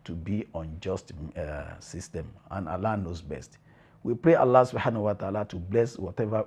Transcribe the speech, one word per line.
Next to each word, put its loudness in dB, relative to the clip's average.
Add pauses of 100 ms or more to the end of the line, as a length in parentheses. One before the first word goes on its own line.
to -10
be -4
unjust, -6 (240)
uh, -8
system. -10 (200)
And -6
Allah 0
knows -6
best. -12 (460)
We 0
pray 6
Allah 8
subhanahu 0
wa 2
ta'ala -4
to -10
bless 0
whatever -2